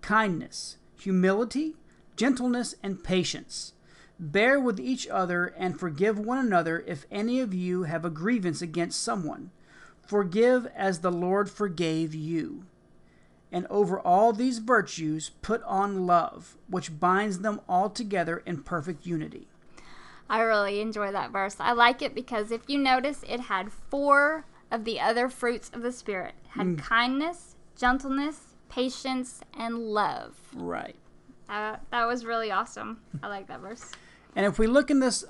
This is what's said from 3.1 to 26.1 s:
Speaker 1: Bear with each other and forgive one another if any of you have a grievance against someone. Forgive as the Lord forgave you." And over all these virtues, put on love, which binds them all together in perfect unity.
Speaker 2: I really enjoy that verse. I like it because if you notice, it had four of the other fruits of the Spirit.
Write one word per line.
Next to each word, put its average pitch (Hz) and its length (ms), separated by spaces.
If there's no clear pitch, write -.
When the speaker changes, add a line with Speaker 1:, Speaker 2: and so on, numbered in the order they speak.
Speaker 1:
Bear 208 420
with 240 180
each 254 300
other 180 380
and 175 220
forgive 180 400
one 233 200
another 170 480
if - 240
any 226 300
of 220 120
you 180 300
have 165 220
a 170 60
grievance 180 520
against 170 400
someone. 185 480
Forgive 220 680
as 190 340
the 180 120
Lord 185 380
forgave 160 640
you." 156 500
And 180 160
over 196 300
all 208 320
these 240 260
virtues, 165 720
put 226 220
on 196 460
love, - 500
which 165 300
binds 185 400
them 208 300
all 185 200
together 185 560
in 160 200
perfect 170 420
unity. 156 400
Speaker 2:
I 220 120
really 208 400
enjoy 214 320
that 170 180
verse. 196 300
I - 120
like 240 300
it - 140
because 226 340
if 226 160
you 285 120
notice, 269 500
it 247 120
had 202 300
four 285 760
of 226 120
the 220 140
other 233 300
fruits 240 440
of 233 100
the 247 100
Spirit. 196 420